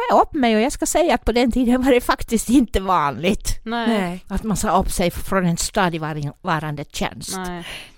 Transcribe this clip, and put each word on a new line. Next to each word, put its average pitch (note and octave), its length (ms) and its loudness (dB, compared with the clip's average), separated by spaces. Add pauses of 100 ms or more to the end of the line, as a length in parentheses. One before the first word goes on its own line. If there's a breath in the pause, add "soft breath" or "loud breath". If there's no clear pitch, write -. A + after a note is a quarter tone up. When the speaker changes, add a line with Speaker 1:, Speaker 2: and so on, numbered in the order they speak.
Speaker 1:
jag G3+ 120 6
upp - 120 -2
mig, A#3+ 220 2
och G#3+ 60 4
jag C4+ 100 2
ska - 140 -4
säga D#4 300 2
att - 100 -6
på A3+ 60 2
den A#3+ 200 2
tiden B3 300 2
var C4+ 100 4
det B3 100 6
faktiskt - 480 -2
inte A#3 300 4
vanligt F3 840 0
Speaker 2:
Nej. A3+ 240 -4
Speaker 3:
Nej. F#3 400 -2
Speaker 1:
att G3 160 -4
man G#3+ 140 -2
sa F#3 240 2
upp F#3 100 -2
sig F3 200 0
från - 340 -2
en E3+ 120 2
stadigvarande D#3 1300 -4
tjänst. - 460 -6
Speaker 2:
Nej. F3+ 280 -8 (320 loud breath)